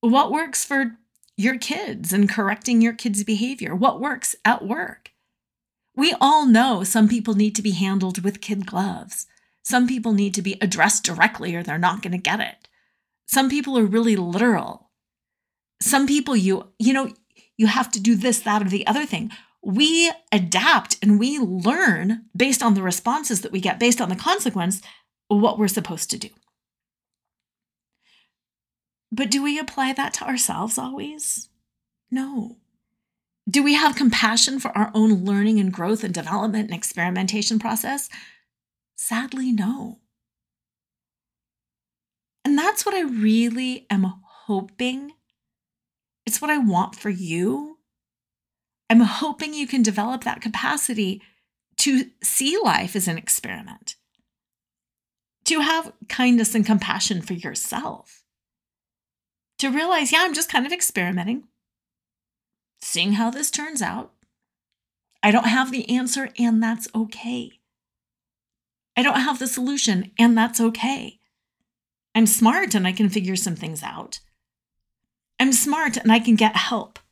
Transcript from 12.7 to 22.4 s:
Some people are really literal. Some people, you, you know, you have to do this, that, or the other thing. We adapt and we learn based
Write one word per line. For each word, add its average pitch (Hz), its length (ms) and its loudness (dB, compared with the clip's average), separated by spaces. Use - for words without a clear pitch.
Some 269 220 2
people 269 300 0
are 220 80 4
really 226 300 2
literal. 185 760 0
Some 277 280 2
people, 285 260 0
you, 190 440 2
you 226 140 4
know, 269 200 -2
you 220 120 4
have 233 240 0
to 220 80 -6
do 220 160 4
this, 226 240 0
that, 208 220 0
or 190 60 0
the 196 180 -2
other 277 200 0
thing. 190 240 -6
We 320 480 4
adapt 220 680 2
and 208 200 6
we 277 180 -2
learn 208 840 0
based 254 300 0